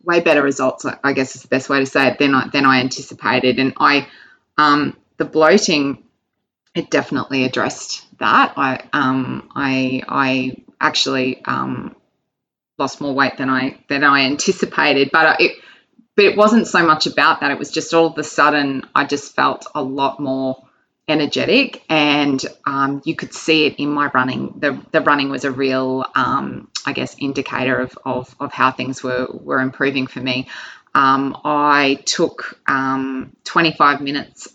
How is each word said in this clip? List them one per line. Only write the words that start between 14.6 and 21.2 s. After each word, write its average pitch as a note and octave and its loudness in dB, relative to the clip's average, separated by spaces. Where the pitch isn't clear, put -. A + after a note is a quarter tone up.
but D#3+ 4
it, - 2
but G3+ 6
it - 2
wasn't G#3+ 6
so E3+ 2
much D#3 2
about D3+ 2
that. C#3+ 0
It C#3 -4
was - -8
just D#3 -4
all E3 6
of D#3 -6
a D3+ -4
sudden C#3+ 0
I C#3+ 2
just C#3+ -6
felt C3+ -2
a D3+ -4
lot C3+ -2
more C3+ -4
energetic, D3+ 0